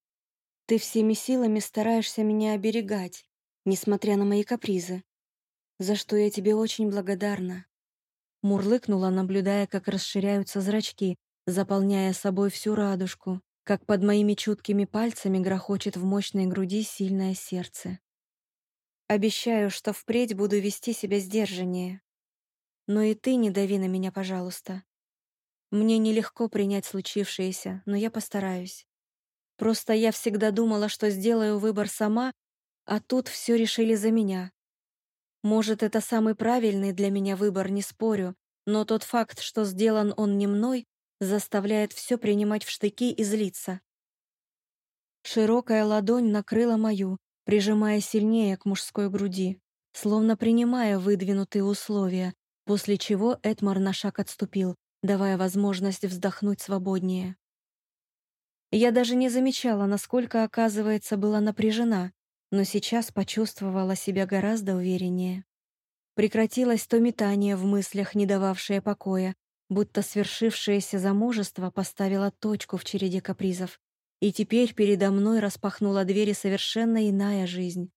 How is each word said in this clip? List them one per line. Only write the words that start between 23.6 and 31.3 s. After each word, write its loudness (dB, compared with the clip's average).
на 0
меня, -2
пожалуйста. -8
Мне 4
нелегко 0
принять -2
случившееся, -6
но -2
я -2
постараюсь. -6
Просто 0
я 4
всегда 0
думала, 0
что -2
сделаю 0